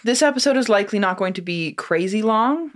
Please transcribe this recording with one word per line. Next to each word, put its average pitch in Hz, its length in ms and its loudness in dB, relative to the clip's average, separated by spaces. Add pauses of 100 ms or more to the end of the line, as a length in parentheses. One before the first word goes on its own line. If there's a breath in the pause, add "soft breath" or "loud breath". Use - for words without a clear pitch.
this 247 180 0
episode 269 360 2
is 247 100 0
likely 202 320 2
not 185 160 0
going 190 200 -2
to 185 60 -8
be 170 300 -6
crazy 185 500 -2
long, 240 540 0